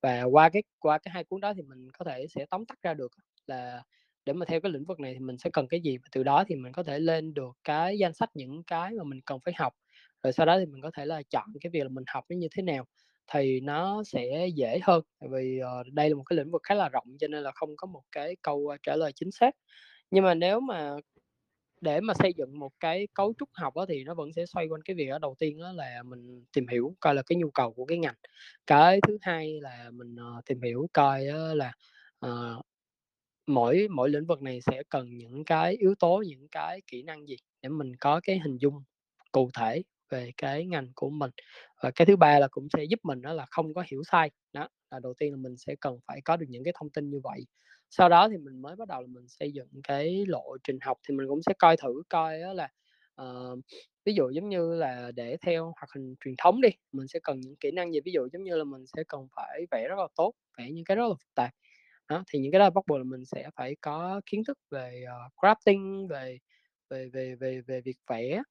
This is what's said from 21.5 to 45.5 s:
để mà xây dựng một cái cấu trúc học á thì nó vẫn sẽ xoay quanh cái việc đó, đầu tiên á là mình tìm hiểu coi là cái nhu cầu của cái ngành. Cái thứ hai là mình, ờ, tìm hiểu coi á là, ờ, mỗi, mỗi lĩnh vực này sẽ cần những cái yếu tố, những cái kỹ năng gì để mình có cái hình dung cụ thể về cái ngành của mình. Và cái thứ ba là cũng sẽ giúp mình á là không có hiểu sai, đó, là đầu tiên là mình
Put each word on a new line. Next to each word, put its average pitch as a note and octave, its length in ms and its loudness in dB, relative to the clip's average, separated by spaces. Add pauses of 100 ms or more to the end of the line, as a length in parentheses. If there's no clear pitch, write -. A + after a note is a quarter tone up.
để D#3 180 2
mà G#3+ 140 -2
xây F3+ 240 4
dựng C#3 220 -6
một C#3 100 -10 (100)
cái F3+ 340 -2
cấu G#3 240 0
trúc C#4+ 160 -8
học D3 220 -6
á F3+ 120 -2
thì C#3 160 -4
nó D#3+ 100 -10
vẫn D#3+ 220 -8
sẽ E3+ 100 -4
xoay E3+ 220 -4
quanh D#3 140 -8
cái F#3 140 -8
việc D3+ 140 -2
đó, D3 100 -4
đầu C#3 180 -6
tiên D#3 220 -2
á F3+ 120 -14
là B2 320 -12
mình B2 400 -18 (100)
tìm B2+ 140 0
hiểu B2 320 -2
coi D3+ 140 4
là C3+ 120 0
cái E3+ 120 0
nhu D#3+ 120 0
cầu A#2+ 240 0
của B2+ 120 -8
cái E3+ 120 -2
ngành. D3 160 -2 (540)
Cái E3 400 10
thứ G#3+ 140 -2
hai D#3 400 -4
là A#2+ 320 -16
mình, A#2+ 220 -14
ờ, A#2+ 300 -12
tìm B2+ 160 -4
hiểu B2 320 -2
coi C#3 340 4
á D3+ 100 -4 (160)
là, C3 180 0 (480)
ờ, A#2+ 420 -6 (840)
mỗi, C#3 420 4
mỗi C#3 200 2
lĩnh D3 160 -2
vực D3+ 160 -2
này B2+ 200 -8
sẽ C3 280 -2
cần B2 280 -6
những B2 280 -12
cái E3+ 340 4
yếu G3 200 6
tố, F3 180 6 (100)
những C#3 240 -16
cái E3 360 -6
kỹ B2+ 160 -12
năng D3+ 240 -14
gì C3 80 -10 (260)
để C3 80 -8
mình C3+ 300 -6
có D3 240 2
cái F#3+ 160 0
hình C#3 200 -4
dung C#3+ 140 2 (580)
cụ C3 260 4
thể A#2 260 -2 (260)
về B2 260 -8
cái C#3+ 300 -4
ngành D3 300 -4
của C#3 140 -4
mình. D3 200 -4 (540)
Và B2+ 80 0
cái E3 140 6
thứ G3+ 100 10
ba D3 240 10
là C#3 120 6
cũng C#3 220 -8
sẽ D#3 100 0
giúp G3 200 -2
mình C3 180 -6
á D3 120 -8
là C#3+ 160 -8
không D#3 240 -4
có F3+ 180 -6
hiểu C3+ 100 -8 (100)
sai, D#3+ 180 4 (240)
đó, C#3+ 140 -8 (240)
là C3 80 -12
đầu B2 180 -10
tiên D3 140 -2
là C3+ 60 -10
mình B2+ 200 -10